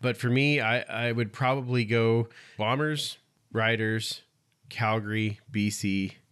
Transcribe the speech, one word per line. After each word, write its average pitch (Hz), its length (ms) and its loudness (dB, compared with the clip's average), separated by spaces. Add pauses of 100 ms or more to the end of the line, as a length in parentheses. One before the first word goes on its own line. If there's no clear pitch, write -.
But 123 160 -2
for 123 120 -2
me, 139 320 4
I, 117 220 2
I 117 300 -4
would 113 200 -2
probably 127 520 0
go 113 440 2 (280)
Bombers, 139 640 -2 (340)
Riders, 110 720 0 (460)
Calgary, 110 720 -2 (100)
B 104 200 0
C 98 460 -2 (160)